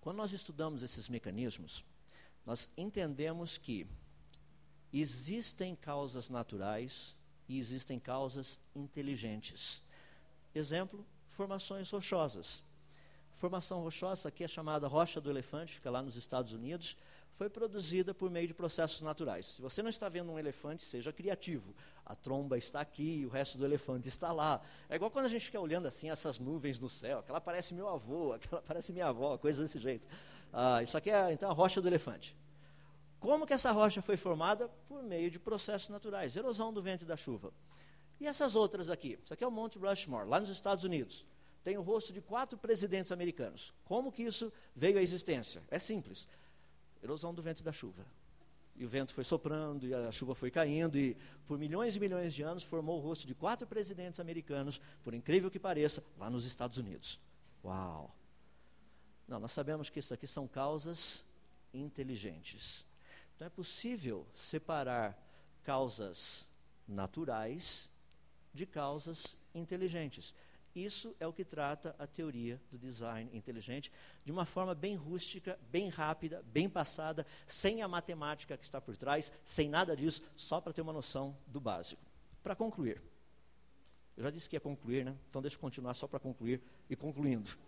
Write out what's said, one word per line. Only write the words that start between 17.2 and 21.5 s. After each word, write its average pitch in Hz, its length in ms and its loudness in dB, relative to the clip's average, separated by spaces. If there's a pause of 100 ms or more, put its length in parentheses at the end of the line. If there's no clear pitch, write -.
foi 202 180 -2
produzida 196 640 2
por 185 160 0
meio 170 200 2
de 165 60 -6
processos 165 460 2
naturais. 151 460 -2
Se - 160 -10
você 131 180 -2
não 220 80 2
está 208 200 -2
vendo 175 240 -4
um 156 80 -4
elefante, 151 420 -4
seja 123 300 -4
criativo. 165 600 -2 (320)